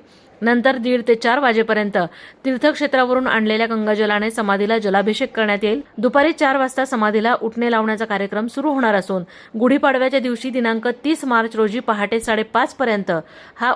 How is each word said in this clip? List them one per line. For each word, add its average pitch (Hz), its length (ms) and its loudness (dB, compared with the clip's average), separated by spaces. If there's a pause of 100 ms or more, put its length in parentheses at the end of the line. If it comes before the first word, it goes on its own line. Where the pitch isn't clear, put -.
(420)
नंतर 240 360 2
दीड 247 300 0
ते 233 80 6
चार 240 240 0
वाजेपर्यंत 220 580 0 (480)
तीर्थक्षेत्रावरून 262 800 0
आणलेल्या 220 400 0
गंगाजलाने 214 640 0
समाधीला 208 460 0
जलाभिषेक 208 600 0
करण्यात 208 260 0
येईल. 220 180 0 (160)
दुपारी 277 340 2
चार 277 260 2
वाजता 262 280 -2
समाधीला 220 560 0
उटणे 233 300 -2
लावण्याचा 220 340 0
कार्यक्रम 202 420 -4
सुरू 277 240 -2
होणार 240 240 2
असून 185 280 -2 (360)
गुढीपाडव्याच्या 262 600 2
दिवशी 247 300 -4
दिनांक 226 380 -2
तीस 277 380 -2
मार्च 226 300 0
रोजी 214 240 0
पहाटे 214 400 -2
साडेपाच 220 560 -2
पर्यंत 208 360 -2 (440)
हा 247 200 0